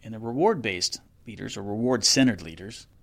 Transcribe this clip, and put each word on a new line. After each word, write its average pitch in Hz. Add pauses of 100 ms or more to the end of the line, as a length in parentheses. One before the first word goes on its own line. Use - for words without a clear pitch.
And 110
the 110
reward-based 117 (260)
leaders, 104
or 101
reward-centered 113
leaders, 82 (160)